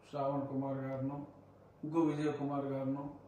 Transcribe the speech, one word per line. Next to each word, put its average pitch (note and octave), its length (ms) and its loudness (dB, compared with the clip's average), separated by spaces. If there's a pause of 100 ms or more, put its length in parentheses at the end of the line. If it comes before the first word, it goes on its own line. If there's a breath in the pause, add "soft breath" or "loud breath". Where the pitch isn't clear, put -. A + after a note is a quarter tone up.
(100)
శ్రావణ్ C#3 380 0
కుమార్ C3+ 280 0
గారును, C3+ 500 -2 (580)
ఇంకో D#3 160 2
విజయ్ D3 380 4
కుమార్ C#3 260 0
గారును C3+ 500 -2 (140)